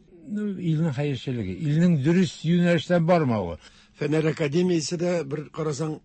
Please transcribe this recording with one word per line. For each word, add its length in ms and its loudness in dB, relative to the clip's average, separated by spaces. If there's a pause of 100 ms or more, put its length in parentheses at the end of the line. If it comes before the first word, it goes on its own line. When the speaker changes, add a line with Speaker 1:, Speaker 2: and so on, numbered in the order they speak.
(220)
Speaker 1:
ну, 260 -6
илнең 480 -2
хәерчелеге, 600 -4
илнең 460 2
дөрес 420 2
юнәлештә 560 2
бармавы. 600 2 (400)
Speaker 2:
Фәннәр 300 0
академиясе 640 0
дә 140 -2 (180)
бер 140 -6 (100)
карасаң, 520 -4